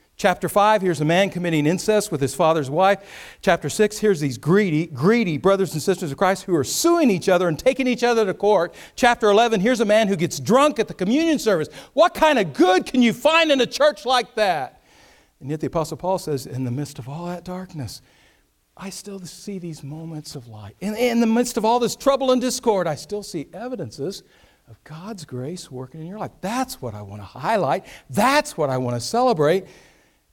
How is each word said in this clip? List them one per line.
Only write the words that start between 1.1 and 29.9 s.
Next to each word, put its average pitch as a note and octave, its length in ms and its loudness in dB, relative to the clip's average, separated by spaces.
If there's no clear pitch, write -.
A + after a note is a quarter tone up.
committing E3 340 -2
incest G3+ 460 0
with C#3+ 100 -4
his C3 140 -2
father's D#3+ 340 2
wife. F#3+ 300 2
Chapter E3 280 2
six, G#3 280 0
here's G3+ 220 2
these C3+ 180 -4
greedy, E3+ 480 2
greedy E3 540 0
brothers F#3+ 340 2
and D3+ 80 -4
sisters F#3+ 300 -2
of C#3 80 -10
Christ F#3+ 240 0
who F3+ 120 0
are C#3+ 80 2
suing E4+ 460 2
each F3+ 180 0
other F3+ 200 4
and D#3+ 100 -2
taking C4 300 0
each B3 160 0
other A3+ 240 2
to F3+ 80 -4
court. F#3+ 400 0
Chapter A#3 360 4
eleven, A3+ 280 4
here's A3 200 2
a A3+ 60 2
man G#3+ 220 4
who G3 80 0
gets D#3+ 240 -2
drunk C4 380 2
at A3+ 100 -2
the F3+ 60 -14
communion C#4 460 0
service. F3 300 0
What E4+ 200 4
kind D#4 240 4
of F3 160 0
good F#4 320 4
can B3 160 0
you A#3 100 4
find D#4+ 400 2
in C4+ 80 4
a A#3+ 60 2
church C#4 400 0
like B3 300 -2
that? E3+ 380 -2
And C3 80 -12
yet D#3 100 -6
the D#3+ 80 -4
Apostle D#3 300 -4
Paul F#3 200 -4
says, D3 280 -6
"In C3 180 -8
the B2 80 -4
midst C#3 260 -6
of A2+ 120 -14
all E3 160 -12
that F3 180 -10
darkness, F3+ 580 -12
I F#3+ 120 -14
still G3 300 -14
see F#3 400 -12
these E3 240 -12
moments D#3 500 -12
of B2 140 -16
light. G#2+ 320 -18
In, G#3 160 -6
in A#3 240 2
the A#3 80 4
midst A#3+ 300 0
of G#3 80 0
all A#3 120 4
this A#3+ 200 -2
trouble C4+ 340 2
and B3+ 80 2
discord, A3 480 0
I D3+ 80 -2
still G3+ 260 -10
see E3 320 -8
evidences F#3 720 -10
of A2 160 -20
God's E3+ 400 -16
grace C3+ 440 -10
working B2+ 300 -14
in D#3+ 80 -12
your G3+ 120 -14
life." F3 200 -10
That's B3 420 -6
what A2+ 140 -8
I G#2 60 -12
want G2+ 200 -14
to F#2+ 40 -16
highlight. E3+ 600 -2
That's C4+ 480 0
what D3+ 120 0
I C3 80 -2
want B2 180 -2
to A#2 60 -6
celebrate. F#3+ 640 2